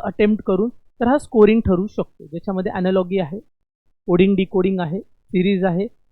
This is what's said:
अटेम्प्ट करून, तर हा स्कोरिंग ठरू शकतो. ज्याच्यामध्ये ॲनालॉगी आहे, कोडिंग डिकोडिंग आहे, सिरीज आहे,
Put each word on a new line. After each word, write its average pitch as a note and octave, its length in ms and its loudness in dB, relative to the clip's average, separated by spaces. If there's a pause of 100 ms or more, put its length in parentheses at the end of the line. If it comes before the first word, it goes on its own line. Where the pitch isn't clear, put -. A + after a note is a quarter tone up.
अटेम्प्ट G#3 400 0
करून, G3+ 260 0
तर - 380 -6
हा C4+ 100 4
स्कोरिंग A3 440 4
ठरू F#3+ 260 0
शकतो. - 400 -10
ज्याच्यामध्ये F#3 440 -8
ॲनालॉगी F#3 480 -2
आहे, F3+ 200 -6 (680)
कोडिंग F#3+ 300 4
डिकोडिंग F#3+ 440 0
आहे, F3 220 -6
सिरीज F#3 640 -2
आहे, F#3+ 240 -2 (240)